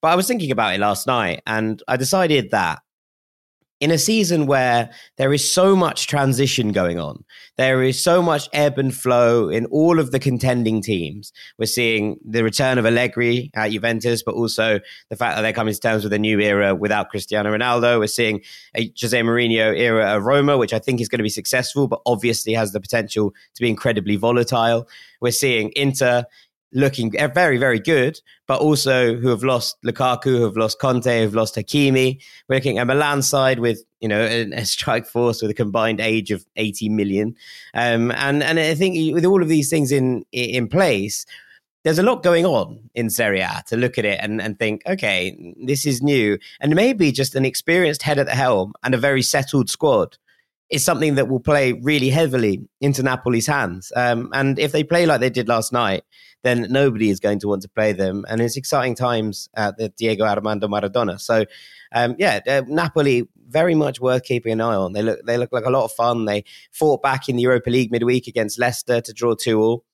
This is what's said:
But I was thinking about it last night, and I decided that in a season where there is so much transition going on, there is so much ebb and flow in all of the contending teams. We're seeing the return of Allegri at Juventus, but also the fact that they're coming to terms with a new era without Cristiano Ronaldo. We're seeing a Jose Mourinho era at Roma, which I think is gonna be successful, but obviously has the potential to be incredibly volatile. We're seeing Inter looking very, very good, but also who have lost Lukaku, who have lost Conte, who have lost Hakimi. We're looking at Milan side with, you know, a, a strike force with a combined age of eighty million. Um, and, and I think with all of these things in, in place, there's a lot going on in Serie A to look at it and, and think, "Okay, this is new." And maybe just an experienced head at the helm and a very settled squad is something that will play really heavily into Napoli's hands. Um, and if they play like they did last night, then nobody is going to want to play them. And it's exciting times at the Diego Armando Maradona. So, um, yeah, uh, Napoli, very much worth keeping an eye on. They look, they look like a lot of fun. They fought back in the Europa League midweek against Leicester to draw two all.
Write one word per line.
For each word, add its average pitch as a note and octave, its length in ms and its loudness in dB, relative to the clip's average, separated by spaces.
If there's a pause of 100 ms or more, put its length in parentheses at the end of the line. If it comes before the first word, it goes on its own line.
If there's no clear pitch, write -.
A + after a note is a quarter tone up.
But D#3+ 120 2
I - 20 4
was F#3+ 120 0
thinking F#3+ 240 -2
about G#2 240 0
it G2 40 -2
last G#2 280 0
night, A2 380 0
and A2 440 -4
I B2+ 80 0
decided C#3+ 540 2
that F2 320 0 (960)
in D3 120 2
a E3 80 4
season F3 480 2
where B2 420 2 (280)
there C3+ 140 2
is C#3+ 200 0
so F#3+ 240 6
much E3+ 320 0
transition C3+ 640 0
going F2+ 280 0
on, D2 240 -10 (340)
there C3 260 2
is C3 200 0
so F3 200 4
much D3+ 280 -2
ebb D3 280 0
and C3 160 -2
flow A#2+ 540 2
in A2+ 180 -2
all D#3+ 320 4
of C3+ 100 0
the C3 80 -2
contending B2 640 0
teams. F#2+ 500 -4 (280)
We're A2+ 80 -2
seeing A2+ 580 0
the A2+ 180 -2
return B2+ 360 2
of A2 80 2
Allegri A#2+ 680 0
at A2 160 -2
Juventus, A2+ 540 -2
but A2 100 -6
also A2 460 0 (320)
the - 40 -8
fact A2 200 -2
that A2 80 -2
they're A2 100 -2
coming A2 220 -2
to - 40 -10
terms A2 240 0
with G#2 100 -2
a G#2 40 0
new G#2+ 220 0
era G2+ 340 2
without G2+ 360 -2
Cristiano G#2 460 -4
Ronaldo. A#2+ 440 2
We're G#2+ 80 0
seeing A2 340 -2 (340)
a A#2 240 -6
Jose A#2+ 220 0
Mourinho A2+ 560 2
era A2 380 2
at G2+ 80 0
Roma, C#3+ 340 2
which A#2 160 0
I A2 60 0
think B2 200 -2
is A2+ 80 -4
gonna A#2+ 140 -2
be G#2+ 80 0
successful, B2+ 580 -2
but A2+ 200 -4
obviously A2 460 -2
has A2 180 0
the G2+ 100 -6
potential G#2+ 500 -2 (220)
to - 80 -8
be A#2+ 80 2
incredibly G#2 460 -2
volatile. A#2 720 0 (320)
We're A#2+ 100 0
seeing A#2 440 0
Inter C3 500 0 (480)
looking C3 360 0 (240)
very, D#3+ 240 2
very B2 220 2
good, C#3+ 400 0 (260)
but C3+ 140 0
also C3 560 2
who A#2+ 140 0
have A2+ 120 0
lost B2 440 -2
Lukaku, B2 400 -2
who B2+ 180 2
have G#2 140 -2
lost A2 220 -2
Conte, B2+ 380 0
who A2+ 60 2
have G#2 100 0
lost A2 220 -2
Hakimi. C3 680 0 (260)
We're C3 80 0
looking B2+ 220 0
at A#2+ 80 0
Milan C#3+ 360 0
side C3 380 2
with, A#2 260 -2 (160)
you A2+ 80 -4
know, G#2 120 2
a, A2+ 300 -2
a G#2 140 -6
strike A#2+ 400 -2
force A#2+ 360 -2
with A2 80 -2
a G#2 40 -2
combined A2 480 0
age A2 280 0
of G2+ 160 -4 (120)
eighty G#2+ 320 -4
million. G#2 480 0 (360)
Um, A#2 380 0
and, C#3 320 -2
and E3 160 0
I D#3+ 160 0
think D#3+ 400 0
with E3+ 80 2
all F#3+ 180 4
of E3 60 0
these D3+ 220 2
things C#3+ 240 0
in, B2+ 400 0
in B2 340 -2
place, A#2 580 0 (600)
there's D#3+ 140 2
a F#3 40 4
lot A#3 180 2
going E3+ 240 2
on A2 480 -2
in A#2 160 -2
Serie G#2 300 0
A - 280 -4
to A2+ 100 -4
look B2 200 -2
at A#2+ 60 -2
it G2+ 180 0
and, G#2+ 200 -4
and G2+ 180 -8
think, G#2+ 260 -2
"Okay, F#2+ 800 -4
this C3+ 220 -2
is C3 180 -2
new." A#2+ 340 2 (220)
And D3 160 2
maybe G3 380 2
just C3 220 -4
an C3+ 100 2
experienced D#3+ 580 0
head D3 160 0
at C#3 60 2
the A#2 100 -4
helm G#2+ 380 0 (100)
and B2+ 100 0
a B2+ 40 0
very C3+ 240 2
settled C3+ 480 0
squad A2 480 0 (520)
is D#3 140 -4
something D#3 320 2
that C3 140 0
will C3 100 0
play C#3+ 320 2
really C3 380 0
heavily B2+ 580 0 (140)
into C#3 200 0
Napoli's B2 460 0
hands. G2 480 -4
Um, A#2+ 380 0
and C3+ 260 0
if D3 140 0
they D#3 100 2
play E3+ 220 0
like C#3+ 160 2
they B2+ 80 2
did A#2 180 -4
last A2+ 240 0
night, A2 320 -2 (400)
then A#2+ 260 0
nobody A#2+ 400 2
is F#2+ 120 0
going G#2 180 0
to G2+ 80 -6
want G2 140 -2
to G2 80 -14
play G#2+ 240 0
them. F#2+ 340 -2
And A2+ 140 -2
it's A#2 160 -2
exciting C3 360 -2
times A2 640 -4
at G#2 220 -4
the A2+ 100 -6
Diego A2 380 -2
Armando G#2 420 -2
Maradona. G2+ 540 -2
So, A2 240 0 (480)
um, A#2+ 260 0
yeah, C3+ 260 0
uh, C3+ 220 0
Napoli, C#3+ 600 0 (180)
very D#3+ 280 2
much C#3+ 260 -2
worth B2+ 240 0
keeping A#2 260 -2
an A2 100 -2
eye A2+ 140 0
on. F#2+ 160 -2
They G#2 120 -4
look, A2 220 -2
they A#2 120 0
look A#2+ 160 -4
like A#2 120 -4
a B2+ 40 0
lot B2+ 160 2
of - 80 -8
fun. A#2 320 0
They G#2 180 -2 (300)
fought D3 280 0
back C3+ 280 -2
in B2 80 -2
the A#2+ 60 0
Europa B2+ 260 2
League A#2+ 200 2
midweek A#2+ 380 0
against A2 320 -4
Leicester A#2+ 400 -2
to A#2 140 -12
draw A#2 220 0
two A2 260 0
all. A#2 320 0